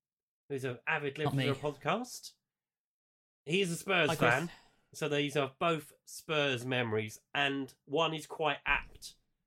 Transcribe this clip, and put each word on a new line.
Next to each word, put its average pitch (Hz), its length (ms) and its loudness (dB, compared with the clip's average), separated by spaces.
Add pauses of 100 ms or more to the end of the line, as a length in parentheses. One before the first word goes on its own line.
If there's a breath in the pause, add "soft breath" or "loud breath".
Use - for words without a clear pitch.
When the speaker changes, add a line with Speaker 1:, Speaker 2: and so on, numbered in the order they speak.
(480)
Speaker 1:
who's - 160 -4
an 123 220 -4
avid 147 320 -2
Speaker 2:
Not 151 160 0
Speaker 1:
listener 139 100 2
Speaker 2:
me. 123 40 2
Speaker 1:
of 135 120 0
the 147 80 -2
podcast. 175 640 -4 (1120)
He 175 160 2
is 180 100 2
a 165 60 -4
Spurs 175 340 2
Speaker 2:
Hi, 160 60 0
Chris. 127 180 6
Speaker 1:
fan, 165 160 0 (420 loud breath)
so 156 160 -4
these 147 280 0
are 135 240 0
both 165 320 0 (120)
Spurs 139 600 -2
memories, 110 540 0 (140)
and 139 380 0 (120)
one 160 300 2
is 151 120 -8
quite 147 400 -2
apt - 480 -4 (320)